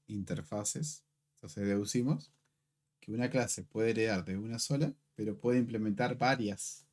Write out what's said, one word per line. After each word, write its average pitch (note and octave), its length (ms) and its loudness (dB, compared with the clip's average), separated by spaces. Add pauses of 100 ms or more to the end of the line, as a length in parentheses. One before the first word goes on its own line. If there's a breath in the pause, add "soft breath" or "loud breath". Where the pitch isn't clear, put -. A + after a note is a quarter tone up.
interfaces. G#2+ 1000 -6 (300)
Entonces - 320 -8
deducimos G#2 680 0 (680)
que - 120 -14
una B2 200 0
clase A#2 320 0
puede A2+ 260 0
heredar A2 360 2
de F#2+ 120 -4
una A2+ 220 -6
sola, D3 340 0 (220)
pero G#2+ 200 -2
puede B2 220 2
implementar A2+ 580 2
varias B2 760 0